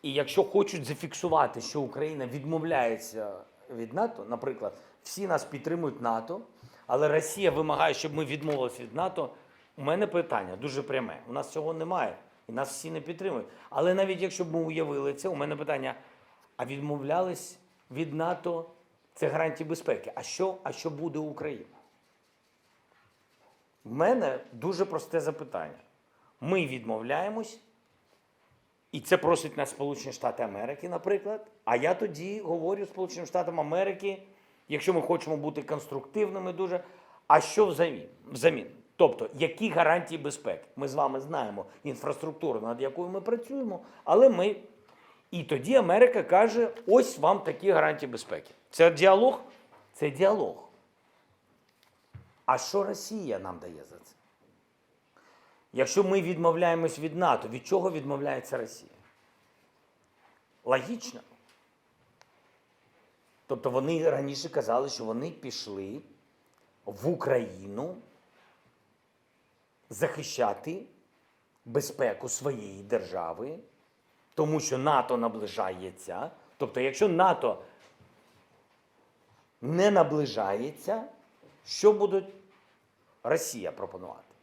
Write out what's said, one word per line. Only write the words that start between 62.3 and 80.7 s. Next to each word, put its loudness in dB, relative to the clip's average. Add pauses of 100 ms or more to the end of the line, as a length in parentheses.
Тобто -2
вони 2
раніше -4
казали, 0
що -8
вони -4
пішли -10 (840)
в -6
Україну -2 (1900)
захищати -2 (840)
безпеку -2
своєї -6
держави, -4 (720)
тому 0
що -2
нато 2
наближається. -6 (260)
Тобто, -4
якщо 2
нато 4 (2000)
не 4
наближається, 2 (640)